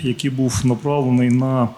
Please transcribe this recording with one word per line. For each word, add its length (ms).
який 280
був 340
направлений 640
на 480